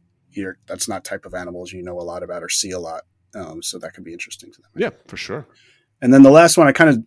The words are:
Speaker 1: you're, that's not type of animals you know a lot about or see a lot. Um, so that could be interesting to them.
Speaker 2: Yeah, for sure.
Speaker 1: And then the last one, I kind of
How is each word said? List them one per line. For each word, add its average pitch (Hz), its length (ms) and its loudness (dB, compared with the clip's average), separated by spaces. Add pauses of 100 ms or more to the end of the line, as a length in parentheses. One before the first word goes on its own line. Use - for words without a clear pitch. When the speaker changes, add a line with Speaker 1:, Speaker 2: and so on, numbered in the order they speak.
(320)
Speaker 1:
you're, 95 340 -14
that's - 220 -10
not 95 160 -10
type 95 200 -14
of 90 100 -18
animals 90 380 -14
you 90 120 -16
know 90 160 -12
a - 20 -12
lot 87 220 -12
about 87 180 -12
or 82 60 -14
see - 240 -8
a 90 80 -10
lot. 82 220 -16 (340)
Um, 82 260 -16
so - 160 -12
that - 160 -18
could - 80 -20
be 82 100 -20
interesting - 380 -20
to - 100 -20
them. - 140 -20
Speaker 2:
Yeah, 180 160 -8 (160)
for 95 100 -20
sure. 127 300 -14 (540)
Speaker 1:
And 127 120 2
then 139 120 10
the 135 60 10
last 160 280 6
one, 160 80 6
I 139 60 4
kind 160 180 2
of 120 160 0